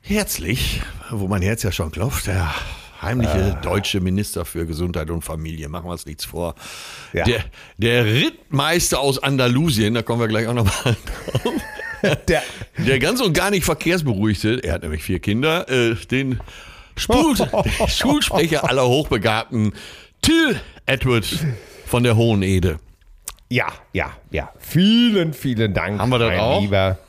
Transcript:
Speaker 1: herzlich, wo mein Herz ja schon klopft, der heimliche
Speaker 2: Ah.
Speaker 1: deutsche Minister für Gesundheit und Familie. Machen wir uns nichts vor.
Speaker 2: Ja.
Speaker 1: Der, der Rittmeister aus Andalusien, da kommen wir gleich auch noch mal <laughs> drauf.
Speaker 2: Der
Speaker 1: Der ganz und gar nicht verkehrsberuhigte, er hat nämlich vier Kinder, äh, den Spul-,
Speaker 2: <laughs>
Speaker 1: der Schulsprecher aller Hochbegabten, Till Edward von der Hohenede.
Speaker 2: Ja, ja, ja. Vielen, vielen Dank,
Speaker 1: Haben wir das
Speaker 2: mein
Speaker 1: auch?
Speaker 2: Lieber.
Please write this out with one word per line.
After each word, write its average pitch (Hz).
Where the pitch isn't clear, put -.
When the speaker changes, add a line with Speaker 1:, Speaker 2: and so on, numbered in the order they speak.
Speaker 1:
herzlich, 131
wo 101
mein 98
Herz 104
ja 95
schon 80
klopft, 107
der 90
heimliche 104
Speaker 2:
Ah. 78
Speaker 1:
deutsche 95
Minister 92
für 82
Gesundheit 82
und 85
Familie. 80
Machen 82
wir 87
uns 80
nichts 76
vor. 85
Speaker 2:
Ja. 82
Speaker 1:
Der, 113
der 117
Rittmeister 151
aus 135
Andalusien, 127
da 113
kommen 120
wir 113
gleich 110
auch 120
noch 117
mal 107
<laughs> -
drauf. 196
Speaker 2:
Der 156
Speaker 1:
Der 131
ganz 196
und 196
gar 180
nicht 190
verkehrsberuhigte, 123
er -
hat 87
nämlich 78
vier 92
Kinder, 143
äh, 117
den 131
Spul-, 269
Speaker 2:
<laughs> 185
Speaker 1:
der 202
Schulsprecher 170
aller 127
Hochbegabten, 113
Till 302
Edward 123
von 123
der 117
Hohenede. 95
Speaker 2:
Ja, 117
ja, 87
ja. 73
Vielen, 202
vielen 113
Dank, 92
Speaker 1:
Haben 113
wir 127
das 117
Speaker 2:
mein 92
Speaker 1:
auch? 120
Speaker 2:
Lieber. 95